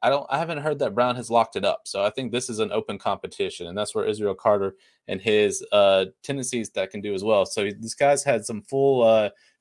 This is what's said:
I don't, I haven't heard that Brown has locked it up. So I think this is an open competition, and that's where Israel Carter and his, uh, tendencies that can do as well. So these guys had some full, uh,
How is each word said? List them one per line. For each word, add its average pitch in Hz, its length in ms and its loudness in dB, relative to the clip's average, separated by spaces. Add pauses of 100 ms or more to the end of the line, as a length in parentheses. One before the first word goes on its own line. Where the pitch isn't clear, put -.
I 113 60 4
don't, 139 220 0
I 135 80 0
haven't 160 240 -4
heard 151 160 -2
that 117 160 -2
Brown 123 220 0
has 120 120 -10
locked 117 280 2
it 95 80 -4
up. 98 200 0
So 98 200 -4
I 107 40 4
think 123 220 -6
this 123 180 -4
is 110 120 -4
an 104 120 -2
open 110 260 -4
competition, 92 680 -6
and 87 100 -10
that's 104 180 -6
where 101 120 -2
Israel 104 280 -2
Carter 98 420 0 (320)
and 98 120 -6
his, 104 420 2 (100)
uh, 98 340 6 (160)
tendencies 127 480 -6
that 95 200 -4
can 104 120 -10
do 104 100 -6
as 95 100 -4
well. 104 220 4
So 101 200 -4
these 107 300 -8
guys 143 300 2
had 117 220 0
some 107 160 -8
full, 135 400 2
uh, 110 260 6 (320)